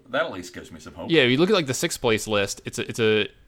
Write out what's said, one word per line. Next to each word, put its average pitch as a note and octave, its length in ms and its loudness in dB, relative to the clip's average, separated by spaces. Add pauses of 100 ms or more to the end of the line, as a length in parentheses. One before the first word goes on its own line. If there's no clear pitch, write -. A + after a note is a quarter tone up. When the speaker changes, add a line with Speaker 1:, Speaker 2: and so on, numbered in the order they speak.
Speaker 1:
that C#3 160 0
at D3+ 80 -10
least F2+ 220 -12
gives - 180 -16
me E2 80 -18
some E2+ 140 -18
hope. - 160 -8
Speaker 2:
Yeah, D#3+ 120 6
you B2 160 4
look F3+ 120 4
at, A3 40 4
like, F3 120 2
the C3 80 -4
sixth - 260 -4
place A2 260 0
list, G#2 380 -2
it's - 140 -12
a, A2+ 100 -6
it's G#2 120 -10
a G#2+ 280 2 (200)